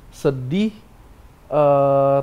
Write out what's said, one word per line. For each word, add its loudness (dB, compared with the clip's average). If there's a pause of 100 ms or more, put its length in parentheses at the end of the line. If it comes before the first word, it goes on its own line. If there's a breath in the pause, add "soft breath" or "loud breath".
(100)
sedih, -4 (720)
eh, 2